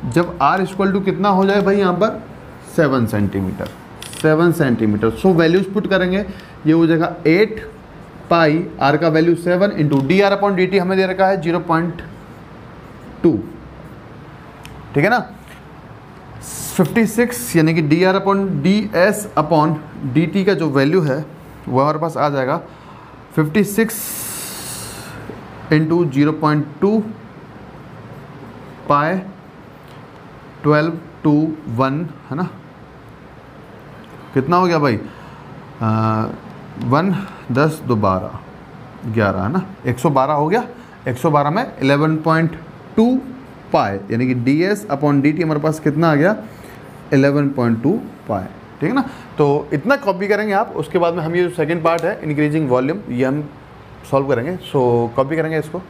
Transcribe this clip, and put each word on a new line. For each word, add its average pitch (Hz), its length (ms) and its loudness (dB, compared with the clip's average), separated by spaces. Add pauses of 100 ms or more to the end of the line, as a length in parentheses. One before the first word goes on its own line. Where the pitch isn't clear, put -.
(140)
जब 175 240 0
R 165 220 4
equal 196 340 0
to 196 100 0
कितना 185 240 0
हो 190 180 4
जाए 202 160 2
भाई 196 140 2
यहाँ 190 180 2
पर? 208 280 0 (540)
सेवन 127 300 2
सेंटीमीटर, 98 640 -2 (540)
सेवन 160 300 4
सेंटीमीटर। 113 580 2 (100)
So 190 140 4
values 170 300 4 (100)
put 214 160 0
करेंगे, 185 340 0 (420)
ये 151 60 6
हो 165 140 6
जाएगा 160 280 2 (120)
eight 202 420 2 (640)
pi, 165 340 4 (180)
R 143 180 4
का 165 80 2
value 160 260 4
seven 180 380 2 (100)
into 139 260 2
D 185 120 4
R 196 180 4
upon 196 180 2
D 180 100 4
टी 190 120 2
हमें 185 200 0
दे 190 80 4
रखा 190 200 2
है 190 160 2
ज़ीरो 170 180 0
पॉइंट 165 420 -2 (1200)
टू, 147 160 4 (1600)
ठीक 143 100 2
है 196 60 4
ना? 233 160 0 (1500)
फिफ्टी 196 300 4
सिक्स, 240 500 -2
यानी 160 180 6
कि 165 80 2
डी 156 220 4
आर 185 140 4
upon 196 200 2 (240)
डी 202 340 2
S 202 300 2 (120)
upon 156 360 2 (400)
D 160 120 4
टी 190 180 0
का 190 100 4
जो 160 160 0
value 139 300 4
है 151 240 0 (440)
वो 123 120 2
हमारे 151 180 2
पास 160 180 -4
आ 135 120 2
जाएगा 139 280 0 (800)
fifty 156 300 2
six 220 360 -2 (1700)
into 160 400 4
zero 147 200 4
point 151 340 0 (140)
two 208 180 2 (1900)
pi 147 280 2 (1500)
twelve 151 360 2 (280)
to 151 80 4 (420)
one, 135 300 -2 (240)
है 135 60 -8
ना? 180 120 -4 (1900)
कितना 135 220 2
हो 180 100 4
गया 170 120 2
भाई? 135 200 2 (840)
आ, 110 440 0 (580)
वन, 156 300 2 (380)
दस, 147 340 2
दो, 123 100 0
बारह, 98 420 -2 (760)
ग्यारह, 110 280 2
है 107 100 -2
ना? 185 120 -2 (220)
एक 123 120 -2
सौ 165 120 2
बारह 135 220 2
हो 151 160 2
गया। 226 160 0 (440)
एक 123 100 -4
सौ 170 120 0
बारह 147 200 2
में 220 160 -2 (160)
इलेवन 143 420 2
पॉइंट 160 340 0 (380)
टू 226 100 6 (640)
पाई, 104 260 0 (120)
यानी 117 160 0
कि 127 80 0
ds 156 580 0
upon 143 300 2
dt 151 200 2
हमारे 156 180 0
पास 156 200 -2
कितना 156 300 2
आ 156 40 4
गया? 170 220 4 (760)
इलेवन 143 360 4
पॉइंट 117 340 0
टू 131 80 2 (380)
पाई, 95 160 -2 (360)
ठीक 151 80 -2
है 226 60 -2
ना? 269 100 0 (340)
तो 143 340 2
इतना 190 240 0
copy 202 320 -2
करेंगे 208 260 0
आप। 190 220 0
उसके 156 220 -2
बाद 170 160 2
में 175 80 -2
हम 165 140 -4
ये 180 60 2
जो 175 120 0
second 160 300 -2
part 165 200 2
है 190 180 -2
increasing 151 460 0
volume, 131 300 0 (120)
ये 123 140 0
हम 147 240 -2 (600)
solve 139 180 0
करेंगे। 139 280 -2
So - 240 -2 (360)
copy 139 200 0
करेंगे 160 220 -2
इसको। 156 320 -8